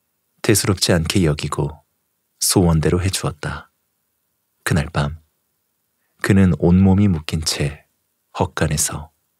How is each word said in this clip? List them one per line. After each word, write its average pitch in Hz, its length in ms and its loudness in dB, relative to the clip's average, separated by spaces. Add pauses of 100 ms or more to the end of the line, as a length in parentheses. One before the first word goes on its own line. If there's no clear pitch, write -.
(420)
대수롭지 104 500 0
않게 87 320 0
여기고 73 600 -4 (580)
소원대로 82 600 2
해주었다. 80 680 -6 (920)
그날 76 280 -2
밤 73 300 -4 (1000)
그는 98 380 4
온몸이 92 480 4
묶인 80 360 -4
채 73 420 -6 (540)
헛간에서 78 720 -4 (280)